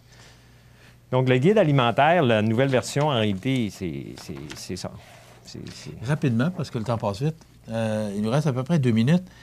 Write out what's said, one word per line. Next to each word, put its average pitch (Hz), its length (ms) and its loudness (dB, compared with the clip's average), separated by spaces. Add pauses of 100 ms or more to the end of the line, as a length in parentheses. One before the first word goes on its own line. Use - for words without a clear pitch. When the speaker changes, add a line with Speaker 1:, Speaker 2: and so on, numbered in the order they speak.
(1120)
Speaker 1:
Donc, 127 180 2
le 127 100 6
guide 180 180 4
alimentaire, 147 680 4
la 117 200 4
nouvelle 113 260 2
version, 131 380 0
en 151 80 0
réalité, 110 560 -2
c'est, 71 360 -8 (140)
c'est, - 140 -14 (220)
c'est - 200 -10
ça. 90 140 -8 (540)
C'est, - 160 -16 (120)
c'est - 200 -16 (120)
Speaker 2:
Rapidement, 131 460 0
parce 165 180 -8
que - 100 -8
le 110 60 -6
temps 117 140 -2
passe 101 240 -4
vite, 156 140 -2 (340)
euh, 110 440 -4
il 104 80 -4
nous 107 60 -2
reste 151 200 0
à 139 40 0
peu 127 120 -2
près 170 160 2
deux 127 100 2
minutes. 123 320 4 (200)